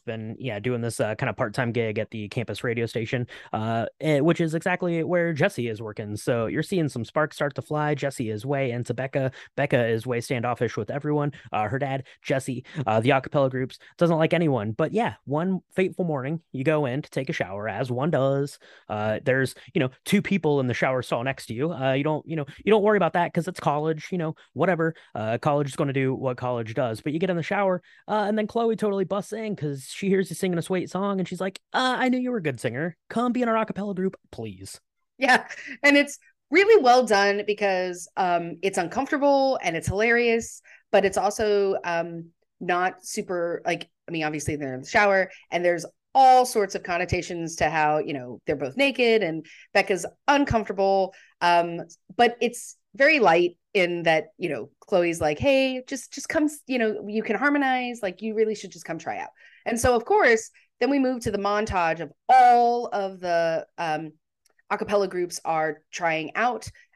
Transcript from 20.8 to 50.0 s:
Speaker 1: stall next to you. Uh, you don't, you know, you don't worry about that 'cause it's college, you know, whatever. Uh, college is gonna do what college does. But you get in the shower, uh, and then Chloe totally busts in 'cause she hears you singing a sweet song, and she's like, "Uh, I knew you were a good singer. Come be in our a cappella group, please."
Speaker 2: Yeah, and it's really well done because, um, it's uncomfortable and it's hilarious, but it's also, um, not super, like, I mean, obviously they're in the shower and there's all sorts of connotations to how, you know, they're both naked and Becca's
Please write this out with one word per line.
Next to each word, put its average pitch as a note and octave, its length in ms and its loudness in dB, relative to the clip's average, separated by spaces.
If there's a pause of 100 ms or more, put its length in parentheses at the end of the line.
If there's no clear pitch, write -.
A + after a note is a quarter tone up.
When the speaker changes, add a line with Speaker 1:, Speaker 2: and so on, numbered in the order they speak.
Speaker 1:
stall A#2+ 220 -4
next C3+ 220 -6
to A#2 80 -10
you. D3+ 180 -4
Uh, C3 220 0
you C#3+ 100 0
don't, D3+ 200 -2
you D#3+ 120 -8
know, C#3+ 100 -6 (180)
you G3 60 2
don't G#3 140 4
worry G#3+ 120 4
about F3 180 2
that E3+ 200 0
'cause E3+ 140 -2
it's F#3 100 -8
college, D#3 540 -2
you F#3 60 -2
know, D#3+ 180 -4 (160)
whatever. E3 420 0 (220)
Uh, A2 220 -2
college D3 280 0
is C3 80 -10
gonna C#3 180 -2
do C3 220 0
what B2+ 220 -4
college A#2 380 -4
does. A#2 260 -2
But D3 120 -6
you D#3+ 60 -2
get F3+ 100 -2
in F#3 80 0
the E3 60 -2
shower, F#3+ 400 -2 (240)
uh, G#3 220 0
and G#3+ 100 0
then G#3+ 80 -2
Chloe A#3 300 0
totally G3 280 0
busts F#3+ 280 -6
in G#3+ 240 -6
'cause C#3+ 360 -6
she - 160 -6
hears F#3+ 220 2
you E3 60 -10
singing F3+ 220 -2
a D#3+ 40 0
sweet F#3 280 -4
song, G3 280 -2
and F3+ 80 -2
she's F3+ 140 -8
like, F#3+ 200 -6 (120)
"Uh, B3+ 260 0
I B3+ 100 0
knew B3+ 120 0
you B3 100 -4
were A#3+ 80 -2
a F3+ 40 -6
good C#3 180 -4
singer. C3+ 360 -4 (140)
Come B3 220 0
be B3 100 0
in A#3 60 2
our A3+ 80 2
a A3 100 0
cappella G3+ 300 -6
group, F#3 200 -2 (140)
please." G2 500 -12 (380)
Speaker 2:
Yeah, B3+ 300 4 (340)
and C#4+ 140 6
it's C#4+ 240 2 (300)
really G4+ 320 8
well B3 240 8
done G3+ 400 2
because, F#3 640 -2 (100)
um, E3+ 440 0
it's F#3+ 140 -2
uncomfortable C4+ 840 2
and E3+ 120 0
it's D#3+ 140 -6
hilarious, A#3 720 2 (300)
but G3 160 6
it's F#3+ 100 -2
also, G3+ 640 2
um, E3+ 440 -4 (340)
not F3+ 460 -2
super, F3 580 -4
like, E3+ 240 -4 (180)
I - 40 -12
mean, D#3+ 140 -4
obviously D3+ 320 -4
they're C#3 180 -6
in C3 80 -10
the C#3+ 40 -16
shower G3 440 4 (200)
and F3 140 0
there's F3 220 0 (280)
all B3+ 300 10
sorts G#3+ 300 0
of F#3 80 -6
connotations F3 760 -4
to D#3 140 2
how, D3+ 280 2
you D#3 140 -4
know, B2 340 -10
they're D#3 80 -2
both C#3 220 -6
naked A#3+ 460 4
and D#3+ 240 -4 (260)
Becca's F#3+ 320 2 (240)